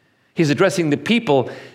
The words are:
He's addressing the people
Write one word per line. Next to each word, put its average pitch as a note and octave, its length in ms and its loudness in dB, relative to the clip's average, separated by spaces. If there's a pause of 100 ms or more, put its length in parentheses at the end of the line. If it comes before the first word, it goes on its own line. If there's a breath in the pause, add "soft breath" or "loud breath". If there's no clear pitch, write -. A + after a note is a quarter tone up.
(320)
He's D#3+ 160 0
addressing E3 420 0
the C#3+ 60 2
people F3 540 0 (240 loud breath)